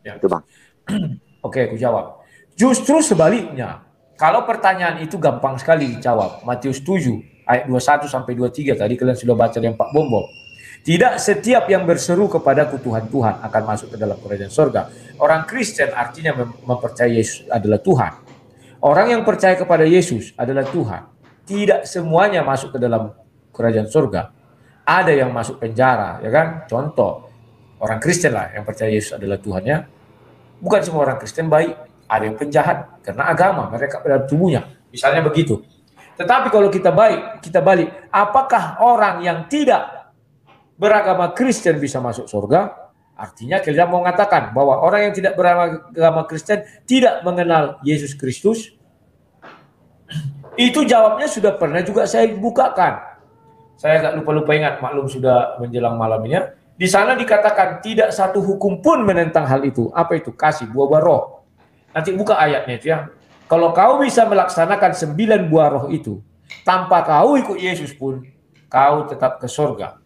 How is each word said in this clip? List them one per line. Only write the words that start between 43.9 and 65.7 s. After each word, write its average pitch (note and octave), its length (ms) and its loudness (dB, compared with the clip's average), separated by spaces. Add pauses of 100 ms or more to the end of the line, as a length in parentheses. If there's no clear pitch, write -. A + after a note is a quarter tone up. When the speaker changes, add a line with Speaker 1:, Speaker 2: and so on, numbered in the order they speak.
Speaker 1:
mengatakan F3+ 480 0
bahwa C3+ 280 2
orang G3+ 280 2
yang G3 80 -4
tidak F#3+ 200 -2
beragama E3 920 0
Kristen D#3+ 360 -4 (200)
tidak B3 400 2
mengenal E3+ 600 0
Yesus C#3+ 280 -2
Kristus. G3+ 600 -4 (1800)
Itu B3 260 2
jawabnya A3+ 460 4
sudah G3+ 260 0
pernah E3 240 -2
juga G3 240 0
saya A3+ 240 2
bukakan. G3+ 720 0 (800)
Saya D#3+ 220 2
agak D#3+ 180 -4
lupa-lupa D3+ 320 0
ingat, D3+ 220 0 (100)
maklum C3+ 240 -6
sudah B2+ 480 0
menjelang A#2+ 400 -4
malam A2 300 -2
ini, C#3+ 100 -2
ya. - 160 -6 (280)
Di F3+ 80 0
sana G#3 240 2
dikatakan G#3 720 2
tidak A3 240 2
satu G3 320 -2
hukum F#3+ 400 -2
pun C#4+ 240 2
menentang E3+ 400 0
hal C3+ 240 0
itu. A#2+ 240 -2
Apa E3+ 240 0
itu? D#3 160 -8
Kasih D3+ 400 -2
buah-buah C#3 320 4
roh. - 400 0 (480)
Nanti D#3+ 240 -4
buka G3+ 240 0
ayatnya C3+ 400 0
itu, D3 80 -6
ya. D#3 160 -2 (400)
"Kalau E3+ 320 2
kau B3 240 6
bisa A#3+ 240 4
melaksanakan F#3 720 2
sembilan F#3 440 0 (120)
buah D#3 160 6
roh C#3 240 -2